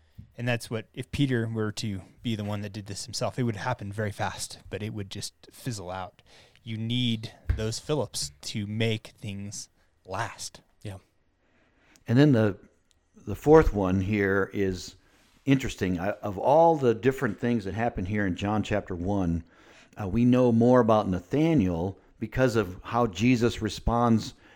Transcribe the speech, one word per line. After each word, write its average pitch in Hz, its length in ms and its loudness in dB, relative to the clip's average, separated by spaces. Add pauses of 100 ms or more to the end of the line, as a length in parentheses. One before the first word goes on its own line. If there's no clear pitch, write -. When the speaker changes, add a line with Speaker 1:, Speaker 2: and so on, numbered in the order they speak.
(380)
Speaker 1:
And 120 100 -4
that's 120 220 -2
what, 110 240 -8
if - 180 -12
Peter 127 360 0
were 110 260 -2
to 98 280 -6 (200)
be 113 140 -4
the 104 80 -6
one 104 180 -4
that 101 120 -10
did 101 140 -12
this 101 180 -10
himself, 107 340 -6
it 131 40 -2
would 113 120 -2
happen 104 360 -6
very 104 200 -4
fast, - 460 -8 (120)
but 98 140 -8
it 110 100 -8
would 101 160 -10
just - 240 -12 (180)
fizzle 101 380 -10
out. 92 320 -10 (400)
You 113 160 -10
need 113 540 -2 (240)
those 110 240 -4
Phillips - 520 -4 (100)
to 104 260 -6
make 110 500 -2
things 101 520 -12 (360)
last. - 540 -8 (220)
Speaker 2:
Yeah. 95 160 -12 (1120)
Speaker 3:
And 117 100 4
then 143 160 8
the, 107 240 4 (680)
the 101 100 -6
fourth 156 380 6
one 95 280 2
here 98 520 2
is 95 420 -4 (500)
interesting. 107 540 0
I, 95 100 -2 (120)
of 104 160 -8
all 160 380 4
the 131 180 2
different 110 460 -2
things 120 240 -2
that 92 100 -6
happen 113 320 -4
here 104 200 -2
in 90 100 -2
John 104 260 -2
chapter 101 340 -4
one, 87 480 -2 (580)
uh, 104 60 -6
we 113 180 0
know 123 260 4
more 120 300 6
about 107 260 4
Nathanael 95 880 0 (220)
because 117 380 0
of 95 260 -2
how 120 240 0
Jesus 113 540 2
responds 113 720 0 (220)